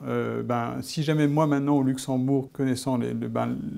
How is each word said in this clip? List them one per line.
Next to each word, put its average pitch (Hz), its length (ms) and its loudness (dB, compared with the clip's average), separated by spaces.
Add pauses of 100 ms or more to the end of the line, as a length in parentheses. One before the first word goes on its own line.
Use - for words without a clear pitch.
euh, 117 360 -2
ben, 120 400 -2
si - 200 -6
jamais 151 260 4
moi 151 180 4
maintenant 143 300 4
au 135 60 4
Luxembourg, 131 720 0
connaissant 131 440 0
les, 120 180 -2
le, 117 140 -4
ben, 120 280 -2 (220)